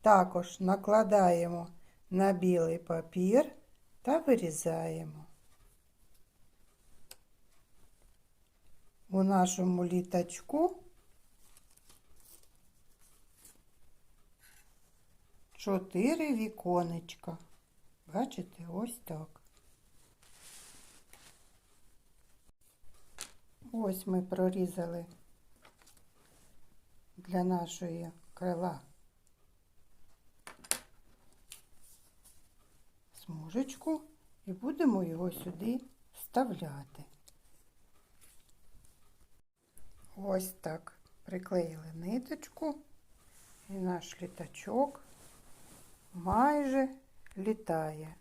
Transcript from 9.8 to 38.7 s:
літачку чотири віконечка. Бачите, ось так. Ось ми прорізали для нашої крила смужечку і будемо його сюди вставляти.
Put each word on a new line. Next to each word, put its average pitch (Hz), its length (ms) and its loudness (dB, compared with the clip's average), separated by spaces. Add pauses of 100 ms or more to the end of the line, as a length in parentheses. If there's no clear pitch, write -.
літачку 180 1000 0 (4000)
чотири 233 800 2
віконечка. 175 1000 -2 (760)
Бачите, 180 600 -4
ось 226 320 -6
так. 156 360 -12 (4000)
Ось 196 360 -2
ми 185 140 2
прорізали 180 840 0 (2000)
для 180 260 0
нашої 170 680 -2 (220)
крила 175 480 -2 (4000)
смужечку 226 880 -4 (440)
і 190 80 -8
будемо 240 500 2
його 170 280 -2
сюди 202 500 -4 (320)
вставляти. 156 880 -4 (3000)